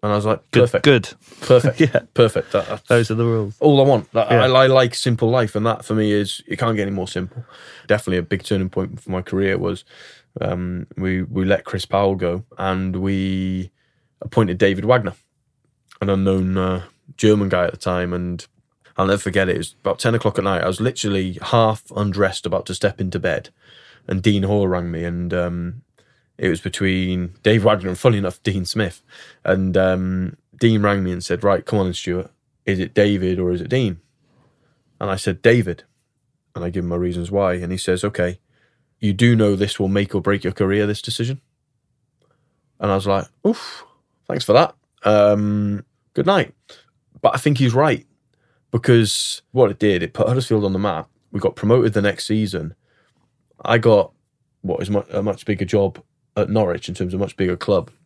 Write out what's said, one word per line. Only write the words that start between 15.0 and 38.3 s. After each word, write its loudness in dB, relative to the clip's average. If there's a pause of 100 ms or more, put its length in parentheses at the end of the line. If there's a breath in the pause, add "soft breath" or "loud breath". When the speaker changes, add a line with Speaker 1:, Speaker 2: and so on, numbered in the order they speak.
Speaker 1:
an -2
unknown, 0
uh, -2 (340)
German 2
guy 0
at -4
the -14
time. -4
And -6 (500 soft breath)
I'll 0
never 2
forget 0
it. 0
It -4
was -8
about -4
ten 0
o'clock -2
at -2
night. -2
I -2
was -4
literally -2
half 2 (120)
undressed, -2
about -4
to -8
step -2
into -4
bed, -4 (580 soft breath)
and -2
Dean 2
Hoyle 2
rang -2
me, -6
and, -4
um, -4 (560)
it -2
was -2
between -2
Dave 2
Wagner 2
and, -6
funny 4
enough, -4
Dean -2
Smith. -4 (420 soft breath)
And, 2
um, 0 (220)
Dean 4
rang 2
me -2
and -8
said, -4
"Right, 2
come 0
on 0
then, -2
Stuart. -6 (340)
Is -2
it -6
David 2
or -2
is -4
it -10
Dean?" -2 (1000)
And -6
I -2
said, -4
"David." 2 (720)
And -8
I -4
give -6
him -6
my -4
reasons -4
why. 0
And -8
he -6
says, -4
"Okay, -4 (600)